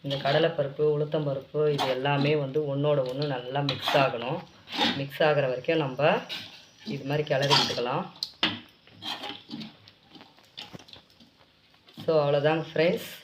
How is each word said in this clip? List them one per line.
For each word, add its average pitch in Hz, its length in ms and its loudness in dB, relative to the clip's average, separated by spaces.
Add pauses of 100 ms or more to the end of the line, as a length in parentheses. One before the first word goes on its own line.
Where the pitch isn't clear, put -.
இந்த 139 200 -4
கடலைப்பருப்பு, 151 600 0 (120)
உளுத்தம்பருப்பு 147 680 -2 (140)
இது 139 100 0 (100)
எல்லாமே 143 460 2
வந்து 135 180 -2 (120)
ஒண்ணோட 143 280 2 (120)
ஒண்ணு 139 140 -2 (100)
நல்லா 127 240 -4 (100)
மிக்ஸ் 127 320 -2
ஆகணும். 127 380 0 (600)
மிக்ஸ் 139 280 -4
ஆகுற 143 240 4
வரைக்கும் 160 320 0
நம்ம 139 280 2 (840)
இது 135 160 -8
மாதிரி 151 200 0
கிளறி 139 240 2
விட்டுக்கலாம். 131 480 0 (4000)
So, 170 80 0 (140)
அவ்வளோதாங்க 151 480 2
ஃப்ரெண்ட்ஸ். 175 360 2 (140)